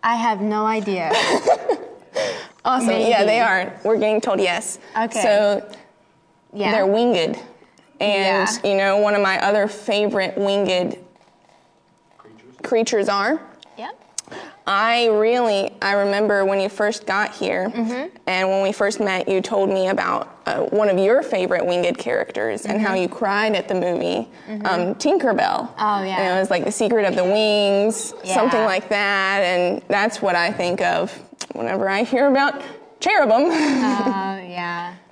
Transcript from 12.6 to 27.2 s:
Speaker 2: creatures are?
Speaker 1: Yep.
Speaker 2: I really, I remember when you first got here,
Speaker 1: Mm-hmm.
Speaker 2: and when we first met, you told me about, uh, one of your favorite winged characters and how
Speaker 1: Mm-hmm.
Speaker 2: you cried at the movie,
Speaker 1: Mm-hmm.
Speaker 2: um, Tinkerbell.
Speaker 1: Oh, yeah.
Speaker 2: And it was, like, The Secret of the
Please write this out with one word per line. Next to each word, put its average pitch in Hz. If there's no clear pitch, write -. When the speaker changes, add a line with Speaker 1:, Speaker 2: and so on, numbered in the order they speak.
Speaker 2:
creatures 226
are? 208
Speaker 1:
Yep. 294
Speaker 2:
I 226
really, 220
I 196
remember 202
when 196
you 196
first 208
got 196
here, 190
Speaker 1:
Mm-hmm. 247
Speaker 2:
and 185
when 196
we 196
first 202
met, 190
you 190
told 196
me 190
about, 190
uh, -
one 214
of 185
your 214
favorite 180
winged 175
characters -
and 208
how 214
Speaker 1:
Mm-hmm. 190
Speaker 2:
you 180
cried 208
at 185
the 196
movie, 180
Speaker 1:
Mm-hmm. 208
Speaker 2:
um, 180
Tinkerbell. 240
Speaker 1:
Oh, 208
yeah. 190
Speaker 2:
And 185
it -
was, 190
like, 175
The 202
Secret 220
of 180
the 180